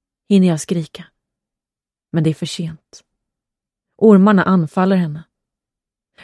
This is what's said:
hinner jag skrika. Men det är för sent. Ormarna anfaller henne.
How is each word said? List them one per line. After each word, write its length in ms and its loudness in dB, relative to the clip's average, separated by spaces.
hinner 200 2
jag 120 -2
skrika. 440 -8
Men 140 -4
det 60 -2
är 40 -4
för 120 -12
sent. 580 -14
Ormarna 480 4
anfaller 520 -2
henne. 280 -6